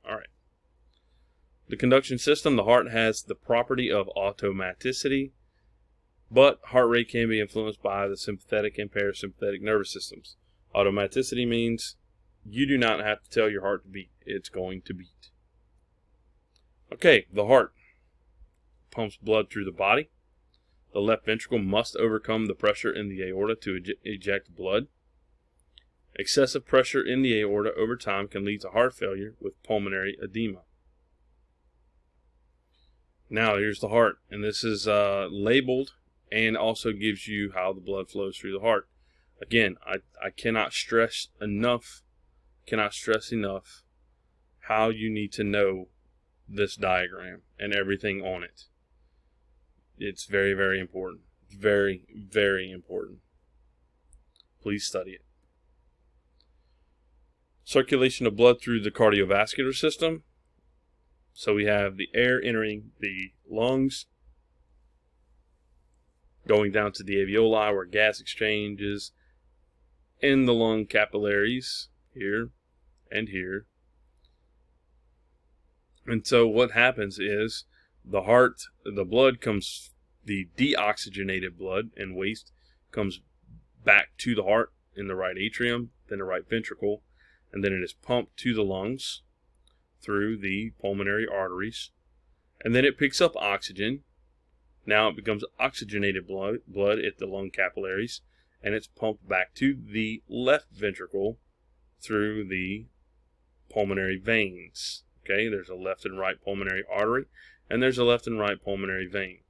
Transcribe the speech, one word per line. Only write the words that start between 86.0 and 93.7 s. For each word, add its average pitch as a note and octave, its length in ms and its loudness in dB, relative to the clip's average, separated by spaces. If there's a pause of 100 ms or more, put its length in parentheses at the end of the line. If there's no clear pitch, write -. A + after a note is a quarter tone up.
then G2+ 100 -8
the G2 60 -6
right F#2 240 -6
ventricle, G#2+ 540 -4 (500)
and G2 120 -6
then G2 80 2
it F#2 100 -4
is F2 100 -8
pumped - 440 -4
to B2 180 -2
the A2 80 0
lungs G2 600 -4 (800)
through G#2 360 -2
the G2+ 440 -4
pulmonary G2+ 460 -2
arteries, F#2+ 640 -6 (760)
and A#2 100 0
then B2+ 100 6
it C#3 140 2
picks C#3 220 0
up E3+ 160 4
oxygen. G2+ 640 -4 (840)